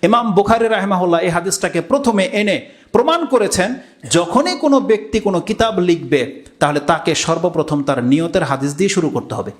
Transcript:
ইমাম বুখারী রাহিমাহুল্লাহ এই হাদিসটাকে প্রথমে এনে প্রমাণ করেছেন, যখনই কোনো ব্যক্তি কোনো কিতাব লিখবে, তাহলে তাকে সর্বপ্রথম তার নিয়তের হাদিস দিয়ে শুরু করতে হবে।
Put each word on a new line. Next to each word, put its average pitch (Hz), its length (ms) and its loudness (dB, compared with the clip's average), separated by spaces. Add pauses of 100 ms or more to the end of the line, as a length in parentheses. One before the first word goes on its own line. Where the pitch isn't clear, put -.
ইমাম 226 300 2
বুখারী 220 360 2
রাহিমাহুল্লাহ 185 520 0
এই 180 80 0
হাদিসটাকে 175 520 -2
প্রথমে 240 440 0
এনে 202 460 -2 (220)
প্রমাণ 320 340 2
করেছেন, 214 480 0 (360)
যখনই 240 460 2
কোনো 277 240 4
ব্যক্তি 214 400 0
কোনো 196 200 0
কিতাব 214 380 -2
লিখবে, 143 680 0 (140)
তাহলে 147 220 0
তাকে 160 340 0
সর্বপ্রথম 165 680 -2
তার 135 220 -2
নিয়তের 165 380 2
হাদিস 139 320 -2
দিয়ে 190 160 0
শুরু 165 180 0
করতে 113 260 -6
হবে। 98 260 -8